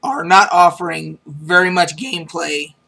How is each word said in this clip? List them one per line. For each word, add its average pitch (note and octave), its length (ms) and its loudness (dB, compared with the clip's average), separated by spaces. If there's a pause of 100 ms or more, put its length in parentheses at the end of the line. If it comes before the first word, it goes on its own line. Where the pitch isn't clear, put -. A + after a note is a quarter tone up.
are C4+ 200 -6
not F#3+ 300 4
offering E3 720 0
very E3+ 440 0
much F3 260 0
gameplay D#3 800 -8 (140)